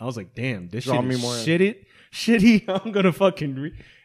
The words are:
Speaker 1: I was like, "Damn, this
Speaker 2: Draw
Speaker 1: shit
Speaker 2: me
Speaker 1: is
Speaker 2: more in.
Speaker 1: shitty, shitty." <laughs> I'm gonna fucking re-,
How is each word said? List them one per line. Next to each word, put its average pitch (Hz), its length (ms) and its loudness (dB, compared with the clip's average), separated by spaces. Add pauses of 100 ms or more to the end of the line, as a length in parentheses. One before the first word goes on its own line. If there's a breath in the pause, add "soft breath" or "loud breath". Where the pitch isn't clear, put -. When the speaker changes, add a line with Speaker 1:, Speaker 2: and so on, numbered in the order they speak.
Speaker 1:
I 110 60 -10
was 127 100 -6
like, 98 180 -12
"Damn, 113 340 -6
this 107 160 -8
Speaker 2:
Draw 127 120 0
Speaker 1:
shit 123 80 0
Speaker 2:
me 127 100 0
Speaker 1:
is 123 80 0
Speaker 2:
more 120 140 -2
in. 117 100 -4
Speaker 1:
shitty, 185 300 4 (360 soft breath)
shitty." 226 560 2
<laughs> 190 160 -2
I'm 226 60 -8
gonna 190 220 2
fucking 156 420 0
re-, 139 200 -10 (300 loud breath)